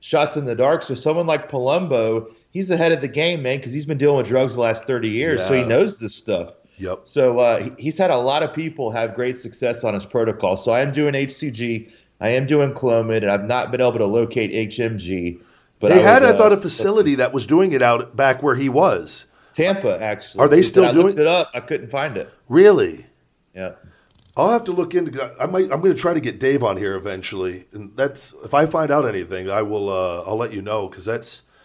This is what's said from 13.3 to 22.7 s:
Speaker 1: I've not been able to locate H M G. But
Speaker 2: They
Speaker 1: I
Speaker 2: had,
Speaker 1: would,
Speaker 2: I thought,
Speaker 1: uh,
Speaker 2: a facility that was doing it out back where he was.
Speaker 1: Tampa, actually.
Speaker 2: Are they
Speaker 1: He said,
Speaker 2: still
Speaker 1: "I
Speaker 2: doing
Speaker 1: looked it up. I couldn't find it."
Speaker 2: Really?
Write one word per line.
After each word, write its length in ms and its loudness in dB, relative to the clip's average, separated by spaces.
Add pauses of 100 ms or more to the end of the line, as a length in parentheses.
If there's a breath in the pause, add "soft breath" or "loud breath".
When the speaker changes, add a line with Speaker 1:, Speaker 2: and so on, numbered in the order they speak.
Speaker 1:
I've 140 0
not 260 -2
been 100 -2
able 180 2
to 60 2
locate 460 0
H 280 -6
M 180 -4
G. 420 -6 (400 soft breath)
But 100 2
Speaker 2:
They 100 8
Speaker 1:
I 40 6
Speaker 2:
had, 200 8
Speaker 1:
would, 100 6
Speaker 2:
I 40 2
thought, 140 8
Speaker 1:
uh, 60 4
Speaker 2:
a 40 -4
facility 540 0
that 180 0
was 120 -4
doing 280 4
it 80 2
out 340 2
back 260 2
where 140 2
he 140 -2
was. 560 0 (280 soft breath)
Speaker 1:
Tampa, 480 0
actually. 400 -8
Speaker 2:
Are 60 6
they 100 6
Speaker 1:
He 60 6
said, 80 0
Speaker 2:
still 140 6
Speaker 1:
"I 80 2
Speaker 2:
doing 140 6
Speaker 1:
looked 120 -2
it 80 4
up. 260 0
I 60 -8
couldn't 300 -10
find 280 -6
it." 120 -12 (180)
Speaker 2:
Really? 600 4 (480)